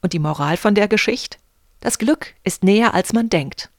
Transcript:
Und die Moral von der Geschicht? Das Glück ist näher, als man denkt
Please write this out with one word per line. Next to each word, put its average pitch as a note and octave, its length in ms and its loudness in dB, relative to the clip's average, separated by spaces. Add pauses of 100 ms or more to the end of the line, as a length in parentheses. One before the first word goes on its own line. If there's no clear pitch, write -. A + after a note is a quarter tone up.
Und F3+ 120 -2
die E3+ 60 -2
Moral D3+ 360 -2
von G#3 200 2
der G#3 120 2
Geschicht? A3 520 -2 (420)
Das - 160 -4
Glück - 360 -2 (120)
ist - 180 -4
näher, G#3 300 4
als - 180 0
man A#3 160 0
denkt D3 520 -4